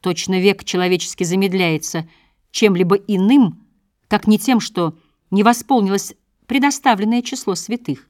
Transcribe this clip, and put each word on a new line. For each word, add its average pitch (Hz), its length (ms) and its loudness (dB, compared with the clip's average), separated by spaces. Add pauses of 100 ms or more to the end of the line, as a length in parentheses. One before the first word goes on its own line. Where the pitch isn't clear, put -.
Точно 185 400 -2
век 196 240 2
человеческий 180 580 -2
замедляется 175 840 -2 (420)
чем-либо 185 440 2
иным, 202 720 2 (440)
как 208 180 0
не 214 100 4
тем, 247 220 0
что 165 380 -4 (340)
не 196 120 2
восполнилось 226 720 0 (320)
предоставленное 240 760 0
число 240 340 -8
святых. 202 540 -8